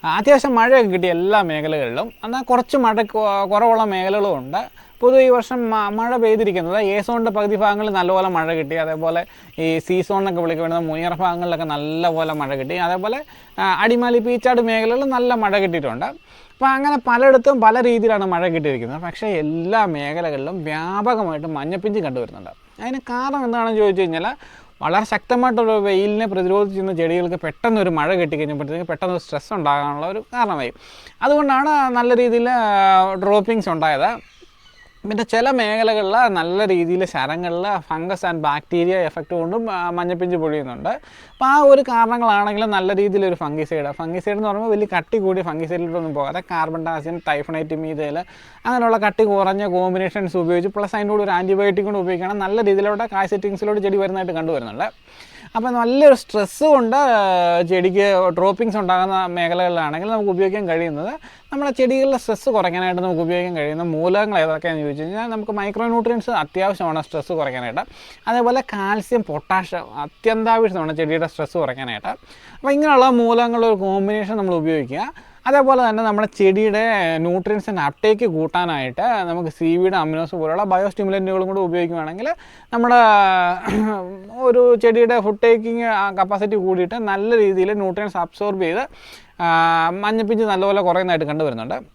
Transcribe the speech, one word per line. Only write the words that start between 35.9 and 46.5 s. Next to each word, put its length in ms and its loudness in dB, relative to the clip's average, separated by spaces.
നല്ല 360 0
രീതിയിൽ 300 0
ശരങ്ങളിൽ 520 -4
fungus 400 -6
and 180 -2
bacteria 520 0
effect 320 -8
കൊണ്ടും, 240 -4
ആ, 20 -6
മഞ്ഞപ്പിഞ്ച് 460 -2
പൊഴിയുന്നുണ്ട്. 480 -4
അപ്പോൾ 200 0
ആ 20 6
ഒരു 180 10
കാരണങ്ങളാണെങ്കിലും 840 2
നല്ല 240 0
രീതിയിലൊരു 420 2
ഫംഗിസൈഡ്, 480 -4
ഫംഗിസൈഡ് 380 -4
എന്ന് 120 -2
പറയുമ്പോൾ 260 -2
വലിയ 200 -2
കട്ടി 300 -2
കൂടിയ 240 0
ഫംഗിസൈഡിലോട്ടൊന്നും 720 -6
പോകാതെ 220 -4